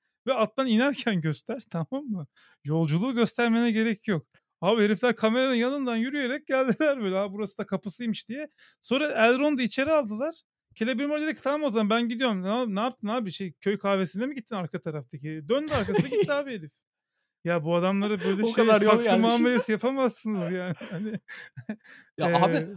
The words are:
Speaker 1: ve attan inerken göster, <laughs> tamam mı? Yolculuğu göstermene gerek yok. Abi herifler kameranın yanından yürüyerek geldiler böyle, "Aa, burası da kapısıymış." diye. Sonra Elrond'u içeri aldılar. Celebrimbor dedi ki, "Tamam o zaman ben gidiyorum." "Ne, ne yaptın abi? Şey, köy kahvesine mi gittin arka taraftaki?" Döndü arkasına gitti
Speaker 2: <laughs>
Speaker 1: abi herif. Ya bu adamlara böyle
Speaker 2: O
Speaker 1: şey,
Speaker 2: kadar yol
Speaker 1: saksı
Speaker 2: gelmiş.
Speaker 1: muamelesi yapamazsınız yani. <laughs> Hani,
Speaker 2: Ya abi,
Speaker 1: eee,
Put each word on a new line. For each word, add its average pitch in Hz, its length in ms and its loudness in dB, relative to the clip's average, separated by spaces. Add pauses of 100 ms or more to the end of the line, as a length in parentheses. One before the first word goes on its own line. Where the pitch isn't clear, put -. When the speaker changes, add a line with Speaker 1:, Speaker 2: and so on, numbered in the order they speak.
(260)
Speaker 1:
ve 262 80 0
attan 233 320 0
inerken 226 540 2
göster, 160 460 -4
<laughs> - 40 -20
tamam 254 340 -6
mı? 196 220 -6 (380)
Yolculuğu 165 500 0
göstermene 233 580 2
gerek 220 360 0
yok. 180 180 -2 (340)
Abi 214 220 2
herifler 214 340 2
kameranın 254 380 2
yanından 247 420 -2
yürüyerek 269 500 -4
geldiler 269 560 2
böyle, 190 160 -2
"Aa, 196 140 -2
burası 202 260 -8
da 208 80 -6
kapısıymış." 202 600 -6
diye. 285 200 -10 (320)
Sonra 285 320 0
Elrond'u 254 500 4
içeri 269 300 0
aldılar. 277 420 -2 (400)
Celebrimbor 277 460 -2
dedi 311 160 -2
ki, - 60 -20
"Tamam 294 200 -2
o 285 80 0
zaman 208 200 0
ben 233 180 0
gidiyorum." 226 340 -2
"Ne, 214 320 -2
ne 196 60 -2
yaptın 240 280 -4
abi? 214 240 -4
Şey, 180 200 -8
köy 196 260 -2
kahvesine 196 480 -2
mi 285 80 -6
gittin 233 220 -12
arka 180 240 -6
taraftaki?" 151 680 -10
Döndü 294 260 0
arkasına 208 340 0
gitti 403 240 0
Speaker 2:
<laughs> - 0 -
Speaker 1:
abi 277 220 -2
herif. 156 180 -12 (720)
Ya 165 200 0
bu 170 120 2
adamlara 196 480 0
böyle 190 220 2
Speaker 2:
O 226 80 0
Speaker 1:
şey, 220 200 6
Speaker 2:
kadar 208 80 6
yol 214 200 6
Speaker 1:
saksı - 0 -
Speaker 2:
gelmiş. 233 400 4
Speaker 1:
muamelesi 240 300 2
yapamazsınız 220 800 -2
yani. 180 300 -4
<laughs> 220 80 -12
Hani, 208 300 -6 (960)
Speaker 2:
Ya 147 140 0
abi, 170 300 4
Speaker 1:
eee, 185 140 -10